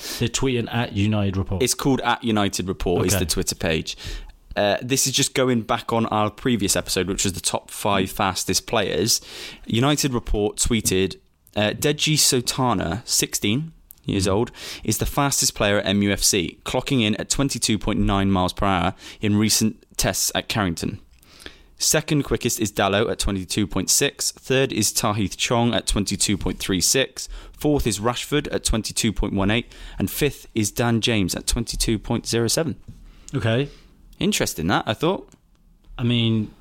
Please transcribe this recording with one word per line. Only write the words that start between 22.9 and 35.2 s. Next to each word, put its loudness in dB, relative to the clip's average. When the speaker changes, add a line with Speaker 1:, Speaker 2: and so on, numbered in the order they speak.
Speaker 2:
at -4
twenty-two 0
point -2
six. 0
Third 0
is 0
Tahith -2
Chong 2
at -2
twenty-two 0
point -4
three 0
six. 0
Fourth 2
is 0
Rashford -2
at -2
twenty-two 0
point -2
one 2
eight. -2
And -2
fifth -4
is 0
Dan 2
James 2
at -8
twenty-two -2
point -4
zero 0
seven." 0
Speaker 1:
Okay. 0
Speaker 2:
Interesting 0
that, 2
I 0
thought. -2